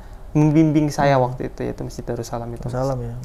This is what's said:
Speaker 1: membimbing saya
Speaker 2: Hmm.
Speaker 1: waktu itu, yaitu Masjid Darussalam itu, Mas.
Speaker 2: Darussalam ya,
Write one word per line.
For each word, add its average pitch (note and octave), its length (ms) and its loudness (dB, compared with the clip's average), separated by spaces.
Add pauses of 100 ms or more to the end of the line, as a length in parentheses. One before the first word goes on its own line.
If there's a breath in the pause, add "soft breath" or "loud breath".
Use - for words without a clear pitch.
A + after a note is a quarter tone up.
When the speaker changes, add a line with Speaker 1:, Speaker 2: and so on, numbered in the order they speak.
(320 loud breath)
Speaker 1:
membimbing D3+ 560 6
saya C#3+ 300 2
Speaker 2:
Hmm. B2+ 80 4
Speaker 1:
waktu B2+ 240 -4
itu, - 160 -12
yaitu A#2+ 160 -6
Masjid - 240 -10
Darussalam A#2 420 -6
itu, A#2 140 -8
Mas. A#2+ 100 -6
Speaker 2:
Darussalam C3 300 -2
ya, A#2 240 -8